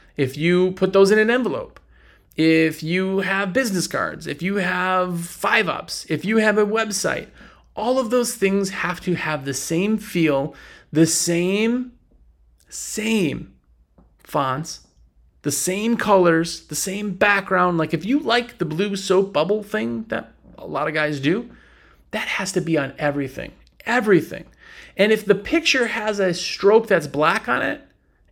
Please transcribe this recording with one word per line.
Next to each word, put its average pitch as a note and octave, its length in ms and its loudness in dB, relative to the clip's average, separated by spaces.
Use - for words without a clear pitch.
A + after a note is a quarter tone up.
if C3 200 -2
you F3+ 360 4
put F#3+ 200 0
those G3 180 6
in G#3+ 80 6
an G#3+ 120 2
envelope, G#3+ 500 -2
if D#3+ 440 2
you F#3 400 -2
have F#3+ 320 0
business G3 360 0
cards, E2+ 400 -6
if C#3 120 -8
you G3 160 -2
have F3+ 640 0
five G3+ 480 -2
ups, - 400 -8
if D#3+ 160 -2
you A3 120 0
have G#3+ 200 2
a G#3+ 80 4
website, G#3 640 -2
all B3 240 0
of A3+ 120 -2
those B3 240 0
things F#3+ 360 0
have F3 300 -6
to F3+ 140 -2
have D#3 300 -4
the C#3 80 -4
same F#3+ 460 -2
feel, D3+ 560 0
the D#3 140 6
same, G#3 880 0
same G#3 840 -4
fonts, C#3 640 -4
the D3 80 -4
same G#3 460 -2
colors, E3+ 720 4
the D3 80 -10
same G3+ 380 -6
background. F#3+ 640 2
Like, D#3+ 140 0
if E3+ 120 -4
you C4+ 160 0
like A#3+ 380 -2
the E3+ 60 -2
blue F#3 300 -2
soap G3 380 0
bubble G3+ 320 0
thing A3 400 -4
that - 280 -8
a - 100 -16
lot D3+ 200 -4
of D#3 80 -2
guys D3+ 240 0
do, F3+ 320 0
that A3 160 -6
has F#3+ 240 -4
to F3 80 0
be D#3 180 0
on C3+ 180 -4
everything, C#3+ 560 -4
everything. G#3+ 580 2
And G#3+ 160 4
if G#3+ 120 2
the G3 100 4
picture C4+ 520 0
has G#3+ 320 -4
a F#3 160 2
stroke A3 520 4
that's E3 200 2
black D#3 420 0
on - 140 0
it, A2 180 -4